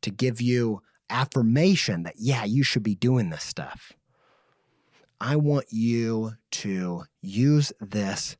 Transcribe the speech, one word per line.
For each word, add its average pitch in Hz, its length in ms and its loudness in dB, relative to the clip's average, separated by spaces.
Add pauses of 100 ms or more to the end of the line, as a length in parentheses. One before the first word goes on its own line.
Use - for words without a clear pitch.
to - 60 -4
give 113 300 -2
you 120 420 2 (280)
affirmation 123 920 2
that, 82 140 -10
yeah, 120 280 -2
you 120 180 2
should 120 180 0
be 104 140 0
doing 120 340 2
this 78 140 -8
stuff, - 480 -12 (1300)
I 127 160 0
want 147 340 2
you 113 640 0 (160)
to 92 520 -4 (180)
use 135 600 2
this 101 580 -6